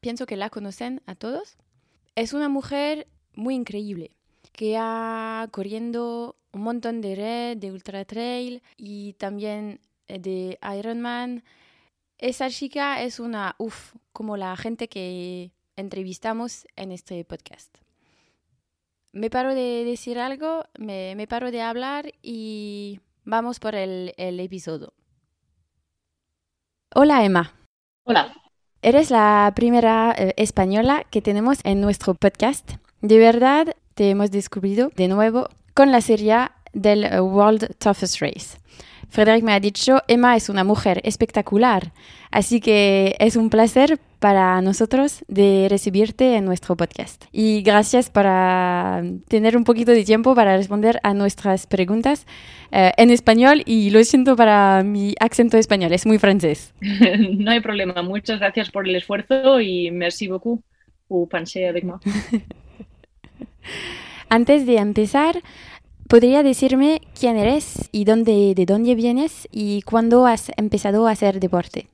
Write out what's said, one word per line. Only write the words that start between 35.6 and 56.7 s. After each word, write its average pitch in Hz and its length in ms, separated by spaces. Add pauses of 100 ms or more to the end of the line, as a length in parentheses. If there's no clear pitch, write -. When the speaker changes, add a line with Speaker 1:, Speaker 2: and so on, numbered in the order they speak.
Speaker 1:
con 277 180
la 240 100
serie 214 460 (260)
del, 208 300
eh, 196 160
World 202 580
Toughest - 440
Race. - 360 (520)
Frédéric 220 340
me 226 80
ha 202 80
dicho, 208 480
"Emma 240 300
es 226 100
una 196 160
mujer 196 400
espectacular", 214 880 (400)
así 214 300
que 196 580
es 226 160
un 226 140
placer 247 500 (200)
para 185 420
nosotros 226 680
de 196 420
recibirte 214 680
en 196 80
nuestro 180 320
podcast. - 540
Y 214 300
gracias 214 480
para 185 920 (240)
tener 226 300
un 233 80
poquito 233 260
de 220 140
tiempo 226 280
para 208 220
responder 208 480
a 202 100
nuestras 202 540
preguntas, 214 580 (460)
eh, 185 240
en 233 140
español, 240 560
y 214 240
lo 214 160
siento 254 320
para 202 460
mi 202 360
acento 233 380
español, 196 340
es 180 140
muy 214 120
francés. 190 600